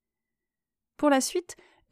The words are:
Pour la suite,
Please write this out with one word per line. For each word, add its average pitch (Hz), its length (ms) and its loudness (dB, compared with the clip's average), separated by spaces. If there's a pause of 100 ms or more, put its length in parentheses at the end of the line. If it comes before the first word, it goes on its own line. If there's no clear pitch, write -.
(1000)
Pour 294 100 2
la 269 140 4
suite, - 340 -8 (360)